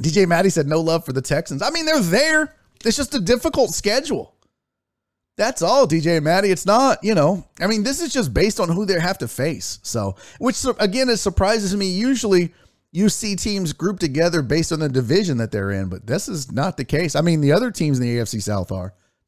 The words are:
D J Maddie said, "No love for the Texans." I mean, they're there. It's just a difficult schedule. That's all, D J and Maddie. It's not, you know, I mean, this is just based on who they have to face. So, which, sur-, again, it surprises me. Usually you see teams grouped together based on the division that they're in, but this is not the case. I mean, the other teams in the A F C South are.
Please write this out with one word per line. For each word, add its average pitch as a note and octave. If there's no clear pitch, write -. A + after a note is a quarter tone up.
D C#3+
J F#3+
Maddie F3
said, D#3
"No D#3
love D#3+
for D3+
the C3
Texans." C#3
I B3
mean, E4
they're D#4
there. D4
It's A3
just C#4
a B3+
difficult A#3+
schedule. G3+
That's A3+
all, A#3
D D#3+
J E3
and D#3
Maddie. F#3+
It's F3+
not, A#3
you G#3+
know, E3+
I F3+
mean, G#3+
this C4+
is D#4+
just F3+
based F#3
on F3+
who G3
they F3+
have F3
to A#2+
face. -
So, G2
which, B3+
sur-, C4
again, A3+
it A3+
surprises G3+
me. G3
Usually G3
you G3+
see G3+
teams F#3+
grouped F3+
together E3
based D3+
on D#3
the D3+
division C3+
that A2+
they're G2
in, F#2+
but F#2
this C#3+
is D#3
not D3+
the C#3
case. D3+
I D3
mean, E3
the C#3+
other A3+
teams D3
in B2
the A#2+
A A#2+
F G#2+
C A2
South G2
are. F#2